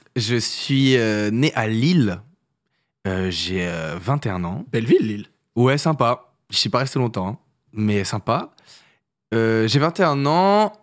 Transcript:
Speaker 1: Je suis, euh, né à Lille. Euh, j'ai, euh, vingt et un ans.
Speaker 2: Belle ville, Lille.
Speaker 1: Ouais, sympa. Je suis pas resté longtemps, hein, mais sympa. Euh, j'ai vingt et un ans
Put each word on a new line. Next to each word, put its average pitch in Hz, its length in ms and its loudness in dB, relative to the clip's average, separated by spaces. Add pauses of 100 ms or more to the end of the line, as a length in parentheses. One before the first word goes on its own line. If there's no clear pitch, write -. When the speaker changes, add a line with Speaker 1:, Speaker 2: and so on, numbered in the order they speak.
(180)
Speaker 1:
Je 117 180 0
suis, 135 640 2
euh, 107 340 0
né 131 240 0
à 110 140 -2
Lille. 113 500 2 (880)
Euh, 92 240 -2
j'ai, 90 340 -4
euh, 82 320 -8
vingt 127 280 -4
et 113 40 -2
un 90 140 -4
ans. 90 260 -8
Speaker 2:
Belle 113 160 -4
ville, 131 220 2
Lille. 104 200 -8 (280)
Speaker 1:
Ouais, 131 220 2
sympa. 131 480 0 (260)
Je - 60 -4
suis - 120 0
pas 120 100 0
resté 131 180 -4
longtemps, 110 300 -2
hein, 107 100 -8 (360)
mais 107 300 0
sympa. 113 520 -4 (800)
Euh, 113 320 2
j'ai 113 100 2
vingt 165 220 2
et - 20 4
un 139 240 2
ans 196 580 2